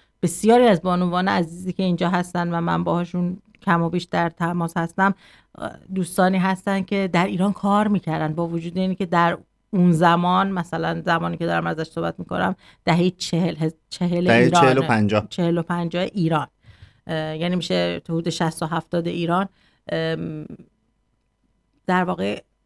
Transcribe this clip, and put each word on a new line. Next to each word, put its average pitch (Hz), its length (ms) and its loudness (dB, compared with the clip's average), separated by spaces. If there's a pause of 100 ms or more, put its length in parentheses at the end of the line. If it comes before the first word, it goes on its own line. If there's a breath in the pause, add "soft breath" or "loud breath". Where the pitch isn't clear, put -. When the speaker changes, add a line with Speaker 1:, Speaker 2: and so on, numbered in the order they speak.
(220 soft breath)
Speaker 1:
بسیاری 220 440 6
از 185 160 4
بانوان 180 460 0
عزیزی 180 440 -2
که 190 100 -4
اینجا 175 280 0
هستن 175 440 -2
و 170 60 -2
من 170 240 0
باهاشون 175 540 -2 (240)
کم 170 200 2
و 165 80 0
بیش 175 140 -2
در 170 260 -2
تماس 170 460 -2
هستم، 190 380 0 (440 soft breath)
اه، - 120 -8 (240)
دوستانی 185 440 0
هستن 190 440 -2
که 190 300 -2
در 175 140 2
ایران 196 260 0
کار 208 360 2
می‌کردن، 160 460 -2
با 170 120 -2
وجود 170 320 -6
اینی 185 160 0
که 190 120 -6
در 170 320 2 (320)
اون 180 220 6
زمان، 175 580 4
مثلاً 165 540 -4
زمانی 170 320 -2
که 170 100 -4
دارم 170 200 -2
ازش 160 240 -6
صحبت 165 280 -4
می‌کنم، 180 380 -4 (280 soft breath)
دهه 175 260 4
چهل، 175 460 -2
هز-، 160 180 -2 (140)
چهل 175 360 -2
Speaker 2:
دهه 117 200 6
Speaker 1:
ایرانه. 170 220 6
Speaker 2:
چهل 135 120 4
و 135 40 4
پنجاه. 107 460 2
Speaker 1:
چهل 170 300 0
و 165 40 0
پنجاه 175 400 -4
ایران. 160 440 -2 (600 soft breath)
اه، 156 300 -6
یعنی 175 200 -2
می‌شه 175 440 -2
تا - 120 -10
حدود 165 160 -2
شصت 160 340 -2
و 156 40 -4
هفتاد 165 400 -4
ایران. 175 420 -2 (440)
ام، 160 540 -6 (1400)
در 180 180 2
واقع 185 380 -6 (240)